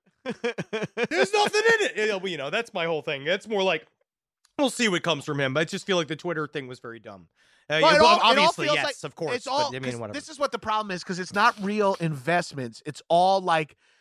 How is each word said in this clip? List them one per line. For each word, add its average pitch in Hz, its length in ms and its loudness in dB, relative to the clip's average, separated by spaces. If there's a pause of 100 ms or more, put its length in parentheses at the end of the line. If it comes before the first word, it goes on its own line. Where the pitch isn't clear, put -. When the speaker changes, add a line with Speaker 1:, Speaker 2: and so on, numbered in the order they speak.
(240)
Speaker 1:
There's 233 1080 -2
nothing 415 300 2 (180)
in 403 60 2
it. - 100 -4
Yeah, 214 200 0
well, 185 120 -6
you 175 80 -4
know, 143 140 -6
that's 226 220 -4
my 170 140 -2
whole 160 160 -2
thing. 139 220 -4
That's 190 240 -2
more 208 140 0
like, 175 240 0 (720)
we'll 277 120 2
see 233 180 2
what 175 140 0
comes 151 220 0
from 143 160 -4
him. 131 140 0
But 147 60 2
I 170 40 0
just 175 220 -8
feel 190 100 0
like 165 120 0
the 156 80 -6
Twitter 156 300 -6
thing 139 200 -10
was 127 140 -16
very 117 180 -14
dumb. 98 300 -18 (400)
Uh, 151 140 0
Speaker 2:
Well, 311 100 8
Speaker 1:
yeah, 294 40 6
Speaker 2:
it - 40 6
Speaker 1:
but 311 60 8
Speaker 2:
all, 330 100 8
it - 60 0
all 214 80 6
Speaker 1:
obviously, 294 360 4
Speaker 2:
feels 587 100 2
Speaker 1:
yes, - 80 0
Speaker 2:
like - 200 -6
Speaker 1:
of 147 120 -12
course. 156 200 -4
Speaker 2:
it's - 100 -12
all, 277 240 -2
Speaker 1:
But, 175 60 -8
I 143 40 -8
mean, 131 120 -6
Speaker 2:
'cause 117 80 -10
Speaker 1:
whatever. 110 180 -8
Speaker 2:
this 285 100 -12
is 302 100 -16
what 277 140 -2
the 240 60 -6
problem 214 340 -4
is, 175 120 -6
'cause 180 140 -6
it's 180 160 -10
not 220 260 2
real 202 400 0
investments. 151 840 -2
It's 147 220 -10
all, 185 320 4
like, 165 360 0 (240)